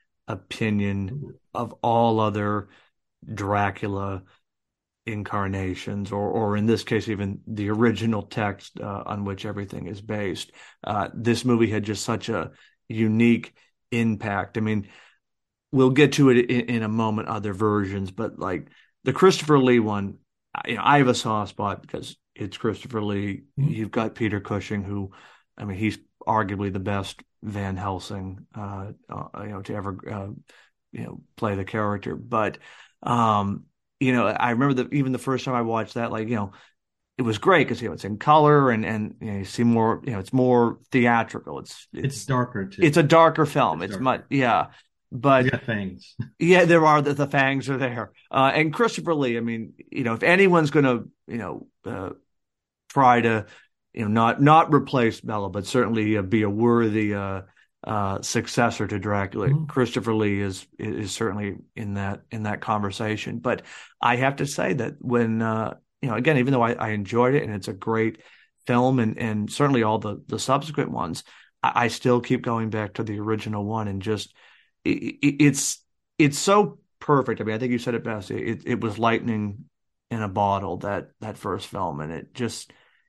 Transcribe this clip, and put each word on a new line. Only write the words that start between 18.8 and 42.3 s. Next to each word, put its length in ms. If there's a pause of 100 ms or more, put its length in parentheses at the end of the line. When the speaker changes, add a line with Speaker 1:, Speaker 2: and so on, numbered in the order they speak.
Speaker 1:
the 100
Christopher 440
Lee 220
one, 400 (340)
I, 160
you 60
know, 80
I 160
have 80
a 80
soft 360
spot 300
because 340 (200)
it's 220
Christopher 440
Lee. 420 (160)
Speaker 2:
Mm-hmm. 120
Speaker 1:
You've 200
got 240
Peter 240
Cushing, 440
who, 280 (460)
I 80
mean, 120
he's 200 (300)
arguably 440
the 80
best 420 (200)
Van 360
Helsing, 680 (100)
uh, 360 (180)
uh, 180 (140)
you 80
know, 140
to 100
ever, 240 (140)
uh, 160 (640)
you 120
know, 180 (140)
play 200
the 100
character. 500
But, 420 (440)
um, 600 (380)
you 120
know, 140
I 240
remember 240
that 180
even 180
the 60
first 280
time 100
I 60
watched 340
that, 160
like, 180
you 60
know, 160 (640)
it 60
was 140
great 300
'cause, 140
you 80
know, 40
it's 120
in 120
color 540
and, 140
and, 340
you 120
know, 80
you 60
see 180
more, 420
you 80
know, 60
it's 120
more 480 (120)
theatrical. 680
It's, 320
it's 240
Speaker 2:
It's 100
darker, 400